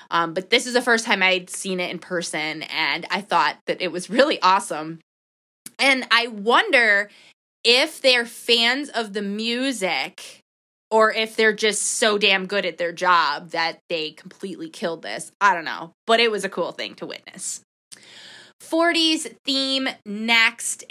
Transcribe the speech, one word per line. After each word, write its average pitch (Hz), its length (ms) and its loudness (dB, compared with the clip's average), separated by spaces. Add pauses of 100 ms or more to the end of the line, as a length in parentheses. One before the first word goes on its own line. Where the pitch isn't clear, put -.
Um, 165 240 0
but 185 160 -6
this 247 160 2
is 240 80 -4
the 247 80 2
first 233 240 2
time 208 160 2
I'd 185 280 2
seen 185 300 -6
it 180 120 -4
in 175 80 -10
person, 156 640 -6
and 151 480 -4
I 185 100 -2
thought 160 360 0 (100)
that - 140 -4
it 180 100 -4
was 180 180 -8
really 254 320 0
awesome. 165 580 0 (800)
And 262 320 0
I 233 180 2
wonder 226 840 2 (520)
if 262 380 2
they're 247 240 4
fans 240 640 0
of 214 240 -6
the 208 80 -4
music 208 1200 -4 (520)
or 220 200 6
if 220 240 -4
they're 220 180 4
just 208 280 0
so 208 380 2
damn 196 260 2
good 190 220 -2
at 165 100 -6
their 170 140 -4
job 165 580 2
that 165 300 -2 (100)
they 156 220 -4
completely 170 580 -14
killed 165 320 -6
this. 185 300 -10 (100)
I 196 140 6
don't 160 100 -6
know, 123 260 -8 (140)
but 226 140 4
it 233 100 4
was 202 160 -4
a 190 40 -6
cool 175 220 -4
thing 107 240 -10
to 170 120 -12
witness. - 540 -14 (1000)
Forties 330 640 0 (160)
theme 269 460 -2 (160)
next, 226 840 0